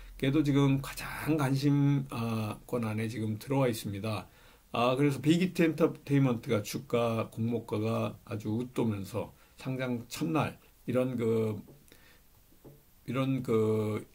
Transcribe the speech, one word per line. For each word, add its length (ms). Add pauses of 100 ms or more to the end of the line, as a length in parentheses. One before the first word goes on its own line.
(180)
걔도 240
지금 400
가장 540
관심, 760
아, 560
권 180
안에 240
지금 300
들어와 300
있습니다. 600 (440)
아, 240
그래서 240
빅히트 420
엔터테인먼트가 1000
주가 680
공모가가 920
아주 240
웃도면서 840 (220)
상장 520
첫날 500 (280)
이런 300
그, 460 (1400)
이런 360
그 720